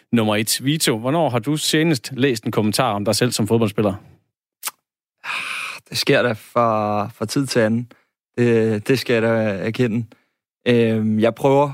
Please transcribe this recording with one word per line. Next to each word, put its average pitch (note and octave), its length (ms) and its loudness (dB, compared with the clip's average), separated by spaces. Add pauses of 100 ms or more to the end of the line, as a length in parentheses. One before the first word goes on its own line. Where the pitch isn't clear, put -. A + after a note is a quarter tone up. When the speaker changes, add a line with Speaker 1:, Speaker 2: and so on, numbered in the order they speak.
(120)
Speaker 1:
nummer G#2+ 240 2
et. G#2+ 280 -2
Vito, C#3+ 340 0
hvornår C3+ 320 0
har A#2 100 -2
du D3 180 -2
senest D#3 580 0
læst B2 280 0
en A#2 80 -4
kommentar A2 400 0
om G2+ 140 -4
dig G#2+ 100 0
selv B2 160 0
som G#2+ 160 -2
fodboldspiller? A2 460 0 (1300)
Speaker 2:
Ah, - 680 -10
det - 80 -10
sker C3+ 240 2
da A#2+ 100 0
fra, G#2+ 760 -2
fra A#2 180 -10
tid C3+ 220 -2
til B2+ 120 -2
anden. A2+ 320 0 (460)
Det, A2 500 2
det C3 120 2
skal B2 140 -2
jeg A2+ 80 2
da A2+ 60 2 (160)
erkende. A2 640 -2 (640)
Øhm, A2 520 2
jeg A2+ 160 2
prøver C#3 380 2